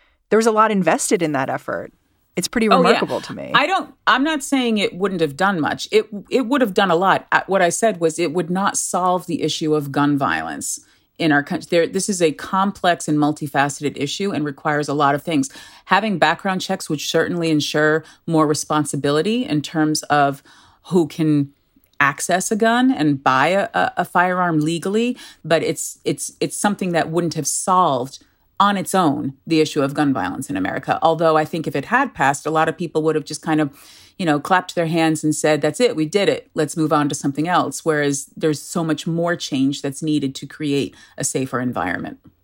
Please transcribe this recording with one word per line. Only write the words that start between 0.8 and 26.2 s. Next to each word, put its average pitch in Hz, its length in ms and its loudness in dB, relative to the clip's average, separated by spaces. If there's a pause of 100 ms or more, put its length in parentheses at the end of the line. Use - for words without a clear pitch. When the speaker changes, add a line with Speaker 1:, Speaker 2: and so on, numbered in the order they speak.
Speaker 1:
in 156 100 0
that 135 160 -2
effort. - 440 -8 (440)
It's 185 120 -4
pretty 220 200 0
Speaker 2:
Oh, 196 40 4
yeah. 180 160 6
Speaker 1:
remarkable 175 340 2
to - 100 -12
me. 71 220 -8
Speaker 2:
I 269 120 4
don't, 359 280 -2 (120)
I'm 254 180 4
not 311 180 -2
saying 240 360 0
it 185 160 0
wouldn't 185 260 -2
have 143 160 0
done 185 240 2
much. - 300 -4
It, 214 160 2 (220)
it 262 140 2
would 247 180 0
have 208 140 0
done 196 160 2
a 160 60 4
lot. 180 360 2
Uh, - 140 0
what 185 160 2
I 175 80 4
said 175 300 0
was 165 180 0
it 165 140 0
would 175 180 -2
not 190 260 0
solve 180 500 0
the 170 160 -4
issue 151 320 -2
of 143 180 -2
gun 143 260 2
violence 80 640 -4 (360)
in 165 140 0
our 143 140 2
country. - 260 -8
There, 170 160 4
this 185 220 -4
is 185 120 -4
a 160 120 4
complex 190 760 -2
and 151 120 0
multifaceted 143 800 0
issue 190 360 -4
and 147 120 -2
requires 147 440 -4
a 143 60 -2
lot 143 200 4
of 143 80 -4
things. 143 260 0 (360)
Having 202 340 2
background 165 420 2
checks - 300 -6
would 151 100 -2
certainly 165 500 0
ensure 151 540 2 (220)
more 156 220 4
responsibility 151 960 0
in 151 180 -2
terms 156 420 0
of 143 380 2 (440)
who 170 200 2
can 147 460 0 (480)
access 170 500 0
a 220 60 0
gun 233 340 4
and 147 320 2
buy 131 240 2
a, 190 260 0
a, - 260 0
a 180 60 0
firearm 180 540 0
legally, 196 580 0 (280)
but 160 180 2
it's, - 420 -6
it's, - 360 -4